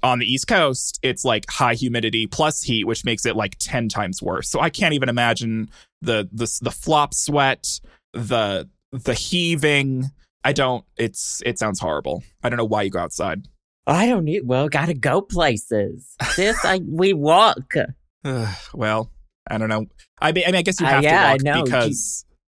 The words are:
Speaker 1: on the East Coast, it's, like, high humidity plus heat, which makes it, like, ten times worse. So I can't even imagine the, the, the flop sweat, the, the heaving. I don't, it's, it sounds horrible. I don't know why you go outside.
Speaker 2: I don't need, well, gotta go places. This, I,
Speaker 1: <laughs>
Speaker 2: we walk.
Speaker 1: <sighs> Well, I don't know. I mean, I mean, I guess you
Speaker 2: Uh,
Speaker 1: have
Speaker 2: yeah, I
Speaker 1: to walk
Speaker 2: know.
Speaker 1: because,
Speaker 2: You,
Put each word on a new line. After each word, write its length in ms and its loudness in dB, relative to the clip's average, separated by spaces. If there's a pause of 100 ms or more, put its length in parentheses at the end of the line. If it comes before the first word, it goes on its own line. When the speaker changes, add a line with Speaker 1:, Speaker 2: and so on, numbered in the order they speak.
Speaker 1:
on 160 2
the 80 -4
East 200 -2
Coast, 560 0
it's, 220 -2
like, 260 0
high 240 2
humidity 520 -2
plus 360 -2
heat, 220 0
which 200 -2
makes 200 -2
it, 100 0
like, 240 -4
ten 300 -4
times 340 -4
worse. 280 -6
So 100 -2
I 80 2
can't 260 0
even 140 0
imagine 640 0 (320)
the, 300 0
the, 280 -4
the 100 -4
flop 440 2
sweat, 680 0 (320)
the, 560 -2 (240)
the 220 -4
heaving. 960 0 (340)
I 80 2
don't, 320 0 (140)
it's, 480 -6
it 120 -4
sounds 220 -4
horrible. 420 -4 (200)
I 80 -2
don't 80 -2
know 80 0
why 160 0
you 80 -2
go 100 -4
outside. 480 -6 (380)
Speaker 2:
I 200 4
don't 180 2
need, 220 -2
well, 220 0
gotta 260 0
go 280 0
places. 920 -2 (220)
This, 280 2
I, 180 2
Speaker 1:
<laughs> 40 -10
Speaker 2:
we 280 2
walk. 600 4 (500)
Speaker 1:
<sighs> 0 - (500)
Well, 360 -2 (400)
I 80 -2
don't 100 -2
know. 180 -2 (340)
I 120 2
mean, 140 0
I 60 2
mean, 40 2
I 60 2
guess 180 0
you 60 2
Speaker 2:
Uh, 40 4
Speaker 1:
have 120 6
Speaker 2:
yeah, 300 6
I 60 4
Speaker 1:
to 80 0
walk 100 4
Speaker 2:
know. 80 2
Speaker 1:
because, 640 0
Speaker 2:
You, 80 -20 (120)